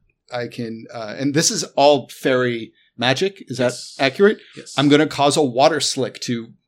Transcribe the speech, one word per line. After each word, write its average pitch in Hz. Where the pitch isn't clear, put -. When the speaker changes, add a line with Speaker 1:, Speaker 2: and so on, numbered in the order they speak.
Speaker 1:
I 123
can, 113
uh, 110
and 135
this -
is 180
all 139
fairy 127
magic. 135
Is 123
that 123
Speaker 2:
Yes. -
Speaker 1:
accurate? 196
Speaker 2:
Yes. -
Speaker 1:
I'm 143
gonna 147
cause 143
a 160
water 139
slick -
to, 113